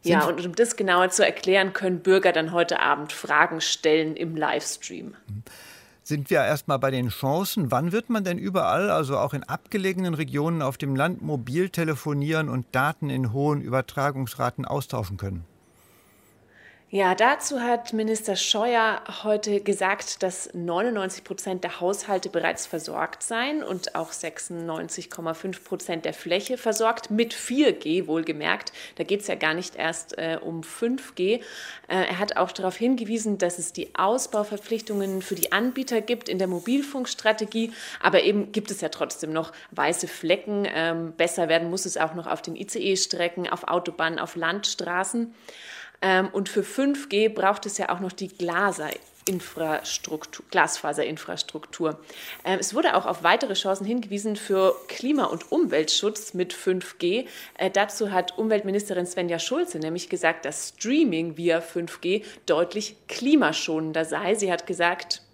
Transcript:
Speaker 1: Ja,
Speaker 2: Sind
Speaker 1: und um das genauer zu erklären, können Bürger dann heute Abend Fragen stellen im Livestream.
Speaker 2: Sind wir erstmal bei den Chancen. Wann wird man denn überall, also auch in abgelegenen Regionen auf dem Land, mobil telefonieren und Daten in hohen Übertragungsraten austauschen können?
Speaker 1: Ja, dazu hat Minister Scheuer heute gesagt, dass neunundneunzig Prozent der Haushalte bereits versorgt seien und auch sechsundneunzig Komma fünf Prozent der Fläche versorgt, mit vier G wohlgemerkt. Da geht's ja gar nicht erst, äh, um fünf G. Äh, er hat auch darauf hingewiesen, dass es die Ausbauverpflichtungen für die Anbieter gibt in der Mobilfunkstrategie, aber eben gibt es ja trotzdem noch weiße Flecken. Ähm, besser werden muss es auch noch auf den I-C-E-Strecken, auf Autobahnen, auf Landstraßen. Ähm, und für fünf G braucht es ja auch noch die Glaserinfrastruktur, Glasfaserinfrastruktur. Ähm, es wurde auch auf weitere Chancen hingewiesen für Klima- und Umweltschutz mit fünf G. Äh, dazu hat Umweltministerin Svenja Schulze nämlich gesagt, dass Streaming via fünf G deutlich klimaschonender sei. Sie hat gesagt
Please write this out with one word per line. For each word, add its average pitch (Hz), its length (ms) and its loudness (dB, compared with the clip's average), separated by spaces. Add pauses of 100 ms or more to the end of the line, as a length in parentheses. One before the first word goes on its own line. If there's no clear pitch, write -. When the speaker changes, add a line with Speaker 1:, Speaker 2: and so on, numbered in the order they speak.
Speaker 1:
Ja, 170 160 6
Speaker 2:
Sind 156 180 2
Speaker 1:
und 180 80 -4
um 170 80 -6
das 233 220 4
genauer 185 340 6
zu 202 160 6
erklären, 190 460 4
können 185 320 0
Bürger 190 260 8
dann 160 220 0
heute 170 260 2
Abend 147 340 2
Fragen 160 480 4
stellen 156 540 2
im 165 220 -6
Livestream. - 800 -4 (880)
Speaker 2:
Sind 147 280 -4
wir 165 80 6
erstmal 139 420 2
bei 135 100 2
den 123 200 0
Chancen. 151 600 0
Wann 156 220 2
wird 233 180 -2
man 220 140 0
denn 175 140 -2
überall, 185 520 2
also 139 280 2
auch 135 140 0
in 143 120 -4
abgelegenen 185 680 -2
Regionen 151 460 0
auf 135 160 -2
dem 139 200 -2
Land, 160 260 0
mobil 151 460 -2
telefonieren 151 800 0
und 123 240 -2
Daten 143 380 0
in 127 220 0
hohen 143 280 2
Übertragungsraten 131 1040 -2
austauschen 113 540 -4
können? 92 260 -6 (1500)
Speaker 1:
Ja, 190 220 4
dazu 254 460 2
hat 240 320 0
Minister 220 420 0
Scheuer 220 680 2 (220)
heute 214 380 2
gesagt, 196 640 0
dass - 300 -4
neunundneunzig 185 680 0
Prozent 190 400 -6
der - 180 -4
Haushalte 190 500 0
bereits 165 360 0
versorgt - 560 -4
seien 269 400 -2
und - 320 -6
auch 165 160 -4
sechsundneunzig 170 1000 -8
Komma 165 260 -6
fünf 185 280 -8
Prozent 170 420 -6
der 160 100 -2
Fläche 202 440 -2
versorgt, 226 500 0
mit 226 240 2
vier 254 420 4
G 165 340 -2
wohlgemerkt. 160 640 -2 (240)
Da 170 80 -4
geht's 202 240 -2
ja 180 80 -2
gar 156 180 0
nicht 180 220 -6
erst, - 420 -4
äh, 160 240 -4
um 165 220 -6
fünf - 500 -4
G. 190 200 2
Äh, 240 80 -4 (440)
er 180 320 0
hat 202 180 -2
auch 185 140 2
darauf 185 260 -4
hingewiesen, 226 600 0
dass 175 220 0
es - 120 -6
die - 220 -10
Ausbauverpflichtungen 208 1300 0
für 185 140 -4
die - 160 -2
Anbieter 247 480 0
gibt 240 280 -4
in 185 120 -2
der 190 80 2
Mobilfunkstrategie, 226 1200 0 (320)
aber 190 220 6
eben 202 260 2
gibt - 220 -4
es - 80 -8
ja 165 80 -2
trotzdem 156 440 -4
noch 160 200 -4 (180)
weiße 170 380 0
Flecken. 202 600 0
Ähm, 165 480 0
besser 170 320 2
werden 165 220 4
muss 190 160 -2
es 170 100 -4
auch 160 180 0
noch 170 120 -8
auf - 160 -4
den - 140 -8
I-C-E-Strecken, 185 920 -2
auf - 200 -4
Autobahnen, 165 500 0
auf - 160 -6
Landstraßen. 185 1000 -2 (680)
Ähm, 190 300 4
und 196 160 -2
für 202 140 2
fünf 277 480 0
G 214 180 4
braucht 202 380 2
es 196 100 -6
ja - 140 -2
auch 180 100 -2
noch 185 120 -4
die 185 160 -8
Glaserinfrastruktur, 170 2250 -4
Glasfaserinfrastruktur. 156 1500 0 (420)
Ähm, 190 160 0
es 180 140 -4
wurde 269 240 2
auch 190 80 2
auf 185 180 -2
weitere 202 300 4
Chancen 196 320 -2
hingewiesen 208 520 -2
für 190 380 4 (140)
Klima- 269 360 0
und - 280 -4
Umweltschutz 214 800 2
mit 180 220 -2
fünf - 420 -2
G. 202 300 0 (320)
Äh, 185 120 2
dazu 202 420 0
hat 185 260 0
Umweltministerin 202 680 0
Svenja 175 340 -2
Schulze 294 400 -2
nämlich 160 300 -4
gesagt, 170 380 0
dass - 240 -6
Streaming 185 680 0
via 170 240 2
fünf 170 400 -6
G 196 240 0 (220)
deutlich 175 500 0 (100)
klimaschonender 160 1000 2
sei. 202 300 0
Sie 196 140 0
hat 170 160 -2
gesagt 175 540 0 (140)